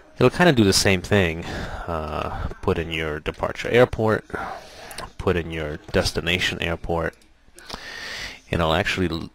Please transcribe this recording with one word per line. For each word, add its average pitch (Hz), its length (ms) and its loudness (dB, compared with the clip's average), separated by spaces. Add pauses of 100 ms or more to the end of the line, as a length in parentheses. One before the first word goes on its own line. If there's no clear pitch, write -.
(180)
it'll 123 120 6
kinda 175 220 6
do 120 120 6
the 95 100 6
same 95 280 4
thing. 85 440 2
Uh, - 1040 -6 (120)
put 92 160 2
in 82 140 -4
your 78 280 -2
departure - 500 -4
airport, 113 560 4 (920)
put 90 200 0
in 82 120 -4
your 78 280 -6 (140)
destination 87 680 0
airport, 85 540 -4 (1400)
and 85 100 0
it'll 80 120 2
actually 92 360 0
l-, 82 240 -6